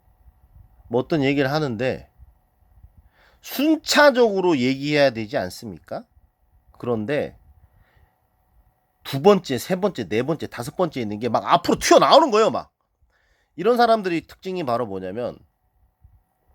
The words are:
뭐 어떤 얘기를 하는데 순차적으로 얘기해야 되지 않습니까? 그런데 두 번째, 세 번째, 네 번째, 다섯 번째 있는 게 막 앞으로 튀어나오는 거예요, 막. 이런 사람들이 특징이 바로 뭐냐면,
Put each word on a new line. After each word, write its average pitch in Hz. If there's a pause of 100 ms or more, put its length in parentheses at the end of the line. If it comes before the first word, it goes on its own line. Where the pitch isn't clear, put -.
(880)
뭐 120
어떤 147
얘기를 139
하는데 127 (1300)
순차적으로 240
얘기해야 139
되지 110
않습니까? 107 (720)
그런데 113 (1700)
두 139
번째, 180
세 185
번째, 180
네 107
번째, 139
다섯 -
번째 156
있는 104
게 120
막 110
앞으로 160
튀어나오는 277
거예요, 208
막. 92 (840)
이런 214
사람들이 214
특징이 185
바로 120
뭐냐면, 95 (1160)